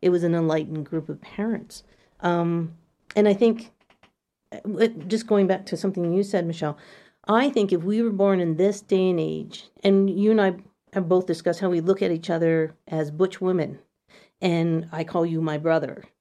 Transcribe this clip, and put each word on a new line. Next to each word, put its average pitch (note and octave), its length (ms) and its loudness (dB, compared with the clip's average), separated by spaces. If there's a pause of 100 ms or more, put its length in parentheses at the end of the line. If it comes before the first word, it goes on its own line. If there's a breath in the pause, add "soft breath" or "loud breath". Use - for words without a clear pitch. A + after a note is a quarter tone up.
It F#3 80 2
was F3 160 2
an E3+ 100 2
enlightened D#3 520 -2
group D#3 240 -8
of D3 100 -10
parents. - 640 -8 (400 soft breath)
Um, E3+ 520 0 (420)
and G#3 100 4
I G#3 60 4
think, A3+ 400 0 (800)
uh, G#3+ 360 -2 (180)
just A3 200 -4
going G3 200 4
back F#3+ 200 0
to F#3 100 -6
something F3 360 -2
you F#3+ 100 2
said, G3 240 -2
Michelle, D#3+ 300 -4 (500 loud breath)
I A#3+ 220 4
think G#3 240 0
if E3+ 100 0
we G#3 200 0
were A#3 80 0
born G3 300 2
in E3 160 0
this G3+ 260 0
day F#3+ 260 2
and F3+ 100 0
age, D#3 520 -6 (120)
and G3 280 4
you G3+ 200 2
and A3 80 4
I F#3+ 180 2 (360)
have F3+ 160 -2
both F#3 160 4
discussed E3+ 360 -2
how F#3+ 100 0
we F3 100 0
look F#3+ 220 0
at F#3 80 0
each E3 180 -4
other E3 460 0 (120)
as D#3 240 -4
butch F#3 300 -2
women, F3 380 -2 (640 soft breath)
and E3 500 0
I D#3+ 100 -6
call E3+ 220 -2
you E3 160 -2
my D#3 160 -2
brother D#3+ 480 -2 (160)